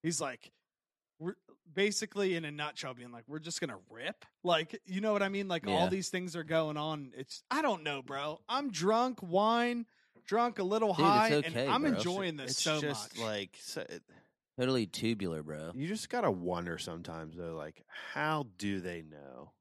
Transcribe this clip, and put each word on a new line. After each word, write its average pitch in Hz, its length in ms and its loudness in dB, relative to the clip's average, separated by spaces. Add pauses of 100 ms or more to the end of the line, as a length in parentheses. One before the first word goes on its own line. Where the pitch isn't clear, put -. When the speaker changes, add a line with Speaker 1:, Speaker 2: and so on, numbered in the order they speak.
Speaker 1:
He's 160 180 -2
like, 135 300 -6 (680)
we're 170 160 -6 (400)
basically, 202 600 0
in 165 120 -2
a 147 40 -6
nutshell, 147 440 -6
being 120 180 -16
like, 117 160 -16
"We're 147 100 -8
just 156 220 -8
gonna 123 180 -4 (120)
rip." 127 340 -10 (180)
Like, 170 440 2
you 185 160 -4
know 214 100 2
what 202 100 2
I 196 60 2
mean? 196 200 -2
Like, 170 180 -2
all 190 180 2
Speaker 2:
Yeah. 185 60 4
Speaker 1:
these 190 180 -2
things 180 260 -4
are 165 100 -6
going 156 340 2
on. 147 380 -4
It's, - 340 -12
I 277 100 2
don't 220 220 2
know, 143 200 -2
bro. 143 460 -4
I'm 269 220 0
drunk, 220 520 2
wine, 233 600 4 (420)
drunk, 233 320 2
a 202 40 0
little 208 320 4
Speaker 2:
Dude, 151 60 0
it's 156 60 8
Speaker 1:
high, 208 280 8
Speaker 2:
okay, 147 300 2
Speaker 1:
and 139 60 0
I'm 254 120 4
Speaker 2:
bro. 294 100 4
Speaker 1:
enjoying 180 440 0
this 127 160 -6
Speaker 3:
It's - 100 0
Speaker 1:
so 156 180 2
Speaker 3:
just 131 380 -4
Speaker 1:
much. 117 80 -4
Speaker 3:
like, 104 340 -4
so - 220 -8
it - 200 -10 (560)
Speaker 2:
Totally 127 280 2
tubular, 98 560 0
bro. 78 320 -8
Speaker 3:
You 139 140 -4
just 214 200 -6
gotta 226 220 2
wonder 87 480 -2
sometimes, 82 580 -8
though, 85 180 -8
like, 78 280 -10 (320)
how 151 320 0 (100)
do 98 240 -2
they 87 220 -8
know 71 580 -16